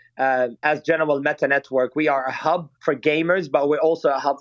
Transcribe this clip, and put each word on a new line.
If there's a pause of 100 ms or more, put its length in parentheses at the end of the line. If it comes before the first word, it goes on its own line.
(180)
uh, (160)
as
General
Meta
Network,
we
are
a
hub
for
gamers,
but
we're
also
a
hub